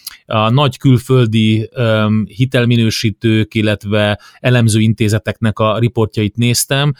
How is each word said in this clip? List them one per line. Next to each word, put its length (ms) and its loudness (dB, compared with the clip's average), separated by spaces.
a 240 0
nagy 280 0
külföldi, 920 2
ö, 360 0
hitelminősítők, 1300 0
illetve 680 -2
elemző 400 2
intézeteknek 800 -2
a 200 0
riportjait 560 -2
néztem. 640 -2